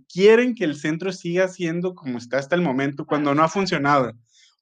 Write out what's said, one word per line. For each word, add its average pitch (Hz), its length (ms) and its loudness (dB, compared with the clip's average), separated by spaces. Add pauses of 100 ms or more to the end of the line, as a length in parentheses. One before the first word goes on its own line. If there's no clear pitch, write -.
quieren 226 460 4
que 220 100 -6
el 156 120 -2
centro 165 360 -4
siga 185 360 -2
siendo 180 480 -4
como 127 240 -8
está 120 180 -6
hasta 139 180 -2
el 175 60 2
momento, 143 440 -2
cuando 147 280 0
no 151 100 2
ha 160 60 2
funcionado. 143 640 0 (480)